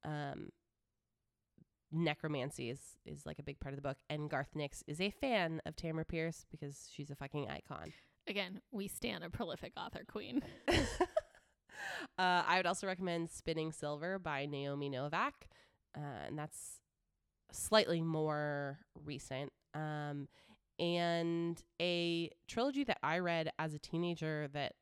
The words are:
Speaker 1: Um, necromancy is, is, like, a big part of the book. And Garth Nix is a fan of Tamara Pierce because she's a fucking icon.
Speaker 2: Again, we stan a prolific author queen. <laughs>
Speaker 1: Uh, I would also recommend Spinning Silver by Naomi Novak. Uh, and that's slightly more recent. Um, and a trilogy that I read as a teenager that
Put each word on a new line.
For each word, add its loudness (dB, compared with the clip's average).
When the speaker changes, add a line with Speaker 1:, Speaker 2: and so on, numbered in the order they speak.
Speaker 1:
Um, -4
necromancy 0
is, -10
is, -10
like, -8
a -12
big -8
part -6
of -8
the -4
book. -4
And -4
Garth -2
Nix -4
is -6
a 2
fan 0
of -6
Tamara -2
Pierce -2
because -10
she's -10
a -8
fucking -4
icon. -8
Speaker 2:
Again, -4
we -2
stan -4
a -8
prolific -4
author -6
queen. -2
<laughs> 8
Speaker 1:
Uh, 6
I 8
would 4
also 2
recommend 0
Spinning 0
Silver -2
by 0
Naomi 0
Novak. -2
Uh, -6
and -4
that's -8
slightly 6
more 2
recent. -4
Um, -2
and 4
a 2
trilogy 2
that 2
I 2
read 2
as 0
a -4
teenager 0
that -2